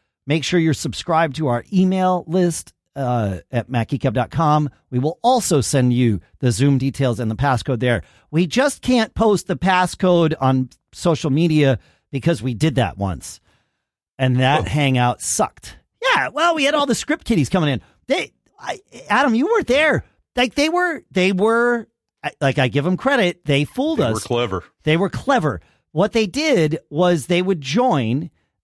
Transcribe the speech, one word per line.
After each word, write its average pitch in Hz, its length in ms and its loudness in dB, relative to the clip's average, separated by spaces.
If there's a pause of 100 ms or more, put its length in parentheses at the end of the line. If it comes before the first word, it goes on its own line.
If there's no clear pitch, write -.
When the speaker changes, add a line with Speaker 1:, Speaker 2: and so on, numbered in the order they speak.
(260)
Speaker 1:
make 151 180 -2
sure 175 160 2
you're 160 140 2
subscribed 160 640 -2
to 156 100 -4
our 120 260 -2
email 185 540 2
list, 170 480 -2 (200)
uh, 120 440 -2 (120)
at 120 200 -4
mac 117 180 -2
geek - 140 -4
gab 131 100 0
dot 117 180 -4
com. 151 380 0 (220)
We 127 80 -2
will 143 240 -2
also 226 400 2
send 127 320 2
you 117 260 2 (200)
the 127 120 2
Zoom 139 260 2
details 127 420 -2
and 110 100 -2
the 110 60 -4
passcode 127 440 -2
there. 120 220 0 (280)
We 170 160 0
just 262 360 -2
can't 240 320 0
post 208 320 0
the 170 100 -4
passcode 175 840 2
on 131 280 2 (240)
social 165 380 -2
media 151 480 2 (320)
because 131 320 -2
we 123 120 -4
did 131 200 -2
that 98 240 -2
once, - 420 -6 (800)
and 127 220 2
that 135 200 2
Speaker 2:
Oh. - 40 -4
Speaker 1:
hangout 127 560 0
sucked. - 560 -6 (380)
Yeah, - 140 0
well, 330 260 0
we 302 100 0
had 285 100 2
all 285 120 0
the 247 80 0
script - 300 -4
kiddies 170 240 0
coming 165 220 0
in. 120 100 -4 (260)
They, 311 260 -4 (260)
I, - 220 -12 (280)
Adam, 240 260 2
you 254 120 2
weren't 427 200 0
there. 277 380 2 (320)
Like, 247 180 0
they 285 140 2
were, 349 420 -2
they 185 220 2
were, 226 560 0 (340)
I, 147 180 -8
like, 135 180 0
I 131 100 2
give 139 180 -2
'em 185 100 2
credit. 247 480 0
They 143 200 0
fooled 294 340 -2
Speaker 2:
They 170 60 2
were 110 120 0
Speaker 1:
us. 110 80 -6
Speaker 2:
clever. 117 400 -2 (200)
Speaker 1:
They 151 120 2
were 185 140 0
clever. 160 500 -2 (320)
What 190 200 0
they 220 140 2
did 185 520 0 (120)
was 175 360 0
they 175 160 0
would 185 180 -2
join 147 720 0 (340)